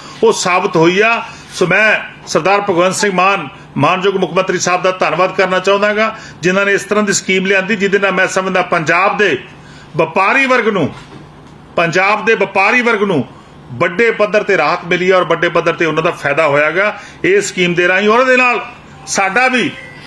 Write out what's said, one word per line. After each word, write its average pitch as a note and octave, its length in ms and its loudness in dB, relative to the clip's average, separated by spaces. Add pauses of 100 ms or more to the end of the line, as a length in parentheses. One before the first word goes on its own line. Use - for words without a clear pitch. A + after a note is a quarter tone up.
(240)
ਉਹ A3 100 4
ਸਾਬਤ F#3 420 -2
ਹੋਈ F3 240 4
ਆ। F3 240 0 (300)
ਸੋ F3+ 140 0
ਮੈਂ G3 320 2 (280)
ਸਰਦਾਰ F#3 340 0
ਭਗਵੰਤ F#3 340 0
ਸਿੰਘ G#3 180 -2
ਮਾਨ, F3+ 360 0 (280)
ਮਾਨਯੋਗ F#3 400 0
ਮੁੱਖ E3+ 160 -2
ਮੰਤਰੀ F#3 260 0
ਸਾਹਿਬ F3+ 220 -2
ਦਾ F#3 100 2
ਧੰਨਵਾਦ F#3 440 0
ਕਰਨਾ F#3 240 0
ਚਾਹੁੰਦਾ G3+ 340 2
ਗਾ, G#3+ 240 -2 (240)
ਜਿਨ੍ਹਾਂ F#3 240 0
ਨੇ G3+ 80 2
ਇਸ F#3+ 100 0
ਤਰ੍ਹਾਂ G#3 200 -2
ਦੀ G3+ 100 0
ਸਕੀਮ F#3+ 320 -2
ਲਿਆਂਦੀ, F#3+ 300 0
ਜਿਹਦੇ G3 240 0
ਨਾਲ G3 120 0
ਮੈਂ F#3 160 0
ਸਮਝਦਾ F#3 340 -2
ਪੰਜਾਬ E3+ 560 0
ਦੇ F3+ 260 0 (540)
ਵਪਾਰੀ G3+ 480 0
ਵਰਗ B3 220 2
ਨੂੰ, F3+ 260 0 (800)
ਪੰਜਾਬ F#3 500 0
ਦੇ A3+ 100 2
ਵਪਾਰੀ G3+ 460 0
ਵਰਗ A3 220 0
ਨੂੰ F3 240 0 (460)
ਵੱਡੇ F3+ 380 0
ਪੱਧਰ G#3 320 0
ਤੇ G3+ 140 2
ਰਾਹਤ E3 280 0
ਮਿਲੀ F3+ 260 0
ਹੈ F#3 40 6
ਔਰ F3+ 80 4
ਵੱਡੇ E3 260 0
ਪੱਧਰ E3 240 0
ਤੇ E3 120 -2
ਉਹਨਾਂ D#3 180 0
ਦਾ E3+ 80 0
ਫਾਇਦਾ D3 360 0
ਹੋਇਆ D3 240 2
ਗਾ G3+ 280 -2 (240)
ਇਸ G3 260 2
ਸਕੀਮ F3 240 0
ਦੇ F3 140 2
ਰਾਹੀਂ। G3 220 2
ਔਰ A3+ 100 4
ਇਹਦੇ B3+ 180 4
ਨਾਲ B3 280 0 (420)
ਸਾਡਾ G3 400 0
ਵੀ, A#3 240 0 (360)